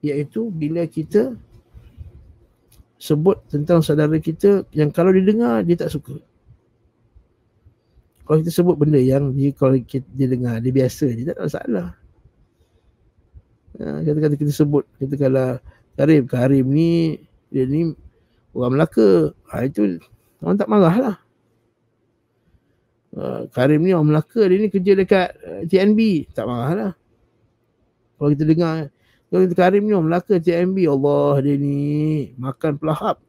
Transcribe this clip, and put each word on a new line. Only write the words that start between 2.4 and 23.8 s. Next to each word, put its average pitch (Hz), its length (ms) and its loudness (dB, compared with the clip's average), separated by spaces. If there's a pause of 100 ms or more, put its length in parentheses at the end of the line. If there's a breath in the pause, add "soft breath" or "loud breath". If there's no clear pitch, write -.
sebut 156 480 0
tentang 151 320 0
saudara 156 400 2
kita 185 560 0
yang 151 160 2
kalau 180 240 2
dia 190 80 4
dengar, 220 400 2
dia 170 160 0
tak - 160 -6
suka. - 240 -10 (2000)
Kalau 156 160 2
kita 170 80 -4
sebut 175 240 2
benda 147 240 2
yang 131 320 2
dia, 139 240 -2
kalau 135 240 2
kita, 127 240 -6 (160)
dia 135 80 0
dengar, 123 320 -2
dia 127 160 -2
biasa 131 400 0
je, 117 160 -8
tak - 80 -8
ada - 80 -6
masalah. 175 420 -6 (1900)
Ha, 151 240 -8
kata-kata 151 320 0
kita 147 160 -2
sebut, 147 320 0 (160)
kita 135 160 -6
kalau 131 480 0 (320 soft breath)
Karim, 143 320 4
Karim 131 400 2
ni, 160 560 0 (320)
dia 131 160 0
ni 156 240 -2 (560)
orang 123 240 -2
Melaka. 165 560 2 (240)
Ha, - 80 -4
itu 104 400 -4 (400)
orang 185 160 -2
tak - 80 -2
marah 202 320 4
lah. 247 180 -2 (2000)
Ah, - 320 -10
Karim 143 320 2